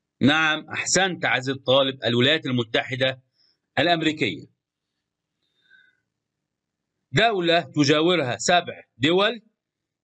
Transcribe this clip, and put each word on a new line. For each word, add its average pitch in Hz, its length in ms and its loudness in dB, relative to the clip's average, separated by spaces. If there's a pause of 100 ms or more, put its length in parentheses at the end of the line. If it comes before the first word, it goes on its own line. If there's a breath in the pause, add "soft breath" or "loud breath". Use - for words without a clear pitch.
(200)
نعم 156 500 0
أحسنت 180 540 -2
عزيزي 127 280 -2
الطالب، 135 520 0
الولايات 131 420 2
المتحدة 127 760 -4 (560)
الأمريكية. 151 680 0 (2750 soft breath)
دولة 175 480 2
تجاورها 147 760 0
سبع - 440 -2 (160)
دول. 190 440 0 (600)